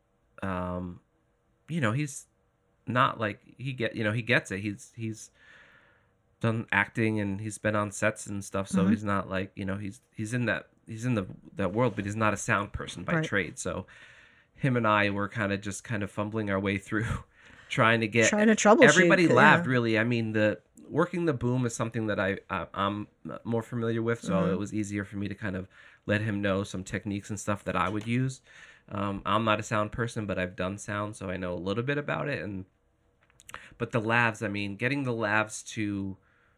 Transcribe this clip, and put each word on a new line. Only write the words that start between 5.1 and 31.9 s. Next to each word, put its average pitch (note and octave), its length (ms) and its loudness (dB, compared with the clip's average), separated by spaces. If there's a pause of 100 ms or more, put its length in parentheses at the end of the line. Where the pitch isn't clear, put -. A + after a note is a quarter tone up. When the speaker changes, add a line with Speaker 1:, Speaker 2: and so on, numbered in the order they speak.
Speaker 1:
done A2+ 320 -2
acting A2 480 2
and G2 200 -4
he's G#2+ 180 -10
been G#2+ 180 -2
on G#2 160 -2
sets - 340 -2
and G2+ 180 -8
stuff, G2 240 -6
so F#2+ 120 0
Speaker 2:
Mm-hmm. F#2+ 100 4
Speaker 1:
he's G#2+ 140 0
not G2+ 260 -2
like, F#2+ 240 -4
you G2+ 100 -8
know, F#2+ 120 -4
he's, G2+ 240 -10 (140)
he's A2 200 -6
in B2 120 0
that, F#2+ 220 -2 (180)
he's A2 180 -12
in B2 100 0
the, G2 120 0 (300)
that F#2+ 160 -2
world, A2+ 240 0
but G2+ 80 -4
he's G2+ 120 -4
not G#2+ 180 2
a - 20 -8
sound G#2 360 -2
person E2+ 320 -10
by B2+ 100 -2
Speaker 2:
Right. D#3+ 100 0
Speaker 1:
trade. G2 340 -2
So F2+ 280 -6 (680)
him C3 200 2
and A#2 100 2
I G#2 240 6
were G2+ 180 -2
kinda G2+ 280 -2
just G2 280 -8
kind G#2+ 180 -4
of G2 80 -6
fumbling G#2 400 -4
our G2 100 2
way G2 180 0
through G#2+ 280 -2 (320)
<laughs> - 300 -20
trying A2+ 320 4
to A2+ 80 0
get A2 200 4
Speaker 2:
Trying G#3+ 200 4
to G#3+ 80 6
troubleshoot, A#3 320 8
Speaker 1:
everybody F3 360 6
Speaker 2:
yeah. D3 100 6
Speaker 1:
laughed, D3+ 320 8
really. A#2 320 2
I G#2+ 60 4
mean, A2+ 280 0
the G#2+ 260 4 (300)
working E3+ 360 0
the D#3+ 80 2
boom B2 320 0
is A#2 100 -2
something A2+ 340 -4
that G2+ 120 0
I, G2 160 0 (140)
I, F2 240 -4
I'm G2+ 320 -2 (380)
more A2+ 180 -2
familiar A#2 400 -2
with, A#2 180 -2
so - 140 -4
Speaker 2:
Mm-hmm. - 180 2
Speaker 1:
it F#2+ 60 -2
was G2+ 160 -6
easier G#2 300 -4
for G2+ 120 -12
me G2+ 120 -6
to G2+ 60 -6
kind F#2+ 220 -6
of F#2+ 100 -8 (400)
let G#2 140 2
him G#2 220 -2
know G2 220 2
some F#2 200 -8
techniques G2+ 460 -6
and G#2 100 -6
stuff G2+ 240 -4
that F#2+ 120 -2
I F2+ 120 2
would G#2+ 180 -4
use. B2+ 360 -2 (480)
Um, G2 340 -4
I'm G#2+ 200 2
not G#2+ 140 4
a G#2+ 40 -6
sound G#2 300 -2
person, A#2 340 -4
but F#2+ 120 -4
I've F2+ 180 -4
done F#2 200 -4
sound, G#2 400 -6
so F#2+ 140 -8
I F#2 80 -4
know F#2 160 -4
a - 20 -6
little G2 280 -2
bit C#3 120 -2